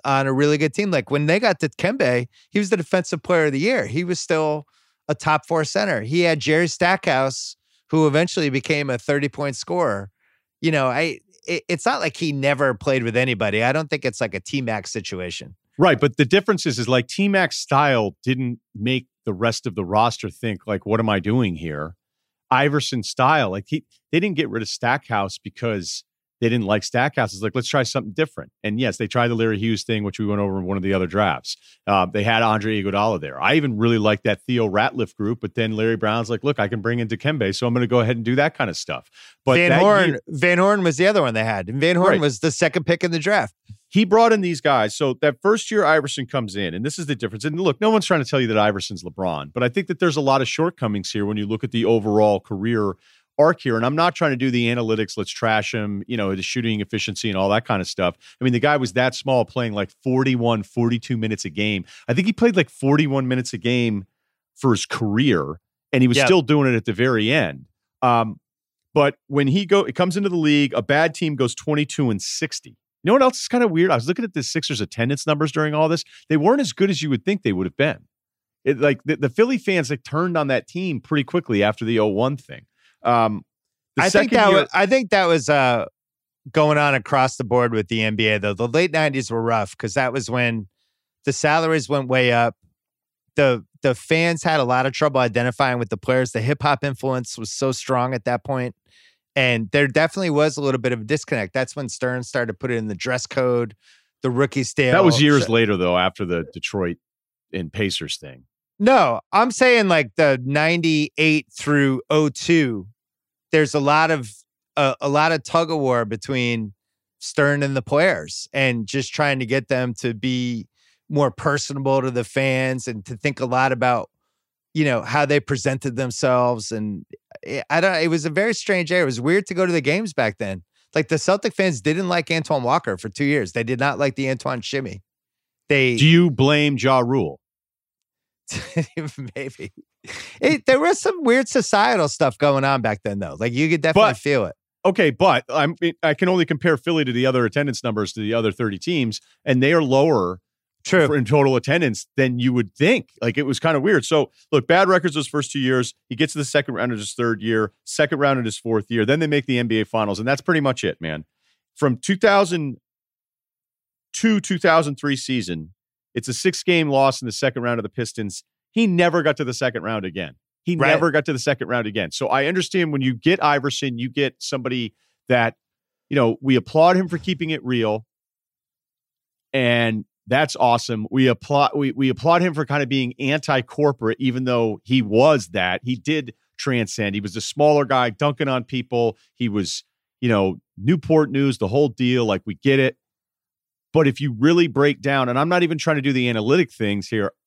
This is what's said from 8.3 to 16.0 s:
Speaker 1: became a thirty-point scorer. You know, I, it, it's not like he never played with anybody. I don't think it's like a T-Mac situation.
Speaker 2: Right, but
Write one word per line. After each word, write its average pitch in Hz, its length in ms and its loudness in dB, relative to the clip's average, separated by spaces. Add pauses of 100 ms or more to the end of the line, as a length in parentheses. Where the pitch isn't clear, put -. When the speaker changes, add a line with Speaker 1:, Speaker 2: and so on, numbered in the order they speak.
Speaker 1:
became 139 400 -2
a 123 80 -2
thirty-point 143 580 -4
scorer. 113 560 -4 (500)
You 160 100 0
know, 139 160 0
I, 135 320 -4 (280)
it, 170 200 -6
it's 175 180 -6
not 254 140 0
like 165 160 -4
he 160 160 -4
never 139 440 0
played 131 260 0
with 117 160 -2
anybody. 110 460 0
I 123 80 2
don't 156 180 -4
think 147 160 -4
it's 120 160 -6
like 104 140 -4
a 95 40 -8
T-Mac 113 460 -6
situation. 90 720 -10 (240)
Speaker 2:
Right, 156 200 4
but 143 180 0